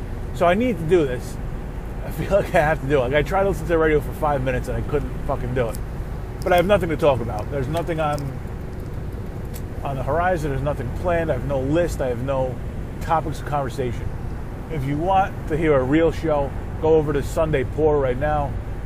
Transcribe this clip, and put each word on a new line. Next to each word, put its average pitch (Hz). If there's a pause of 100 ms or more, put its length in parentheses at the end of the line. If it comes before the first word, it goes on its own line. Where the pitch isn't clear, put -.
(340)
So 180
I 175
need 226
to 165
do 160
this. 123 (680)
I -
feel -
<laughs> 196
like -
I 170
have 151
to 135
do 143
it. -
Like, 123
I 147
tried 190
to 196
listen 156
to 156
the 170
radio 156
for 139
five 147
minutes 127
and 117
I 117
couldn't 139 (120)
fucking 123
do 123
it. 107 (640)
But 185
I -
have 175
nothing 196
to 147
talk 139
about. 110
There's 139
nothing 165
on, 151 (1600)
on 139
the 127
horizon. 156
There's 131
nothing 147 (100)
planned. 165
I 143
have 127
no 139
list. 151
I 135
have 120
no 131 (460)
topics 160
of -
conversation. 127 (640)
If 143
you 143
want 190 (140)
to 151
hear 156
a 127
real 156
show, 143 (280)
go 160
over 151
to 139
Sunday 151
Pour 151
right 131
now 147 (320)